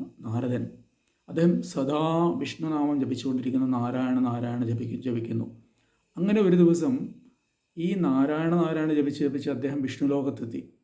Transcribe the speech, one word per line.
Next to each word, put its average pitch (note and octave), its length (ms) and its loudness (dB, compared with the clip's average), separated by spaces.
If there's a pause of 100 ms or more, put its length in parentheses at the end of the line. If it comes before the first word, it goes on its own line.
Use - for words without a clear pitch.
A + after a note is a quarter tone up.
(200)
നാരദൻ. B2 440 -2 (640)
അദ്ദേഹം E3+ 340 4
സദാ D3 420 -2 (340)
വിഷ്ണുനാമം D3 600 -2
ജപിച്ചുകൊണ്ടിരിക്കുന്ന B2+ 680 -2
നാരായണ B2+ 540 0
നാരായണ A#2+ 440 -2
ജപിക്കു-, A2+ 380 -4
ജപിക്കുന്നു. A#2 440 -4 (720)
അങ്ങനെ G#3 240 2
ഒരു F3+ 160 6
ദിവസം E3 380 6 (800)
ഈ E3+ 180 -2
നാരായണ D3+ 600 2
നാരായണ D#3+ 380 2
ജപിച്ച് C#3+ 300 0
ജപിച്ച് C#3+ 280 -2
അദ്ദേഹം C#3 320 -2
വിഷ്ണു C3 260 -2
ലോകത്തെത്തി. B2 520 -4 (240)